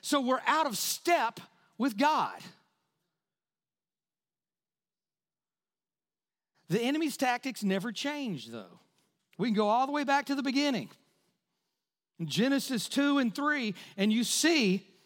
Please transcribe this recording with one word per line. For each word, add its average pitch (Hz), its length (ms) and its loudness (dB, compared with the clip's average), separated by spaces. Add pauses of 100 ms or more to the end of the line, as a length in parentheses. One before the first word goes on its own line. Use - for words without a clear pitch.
so 285 200 0
we're 254 260 0
out 311 180 4
of 226 120 -2
step 285 640 0 (380)
with 226 200 0
God. 226 420 0 (4000)
The 202 120 2
enemy's 285 360 0
tactics 247 460 -2
never 196 280 0
change, 233 560 -6
though. 98 320 -14 (580)
We 226 100 -2
can 220 60 0
go 208 140 2
all 240 180 2
the 277 60 -6
way 294 120 -2
back 277 240 2
to 277 80 -2
the 277 60 -4
beginning. 262 480 -2 (1300)
In 170 100 -6
Genesis 233 600 0
two 285 320 2
and 233 160 0
three, 285 400 -2 (200)
and 202 160 2
you 226 120 2
see 247 640 2 (180)